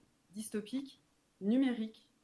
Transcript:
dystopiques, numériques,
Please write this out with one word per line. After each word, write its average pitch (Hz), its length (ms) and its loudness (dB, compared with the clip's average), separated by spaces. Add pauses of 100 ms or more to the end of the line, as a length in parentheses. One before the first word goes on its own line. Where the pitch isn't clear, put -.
(340)
dystopiques, 220 680 -6 (400)
numériques, 226 640 2 (160)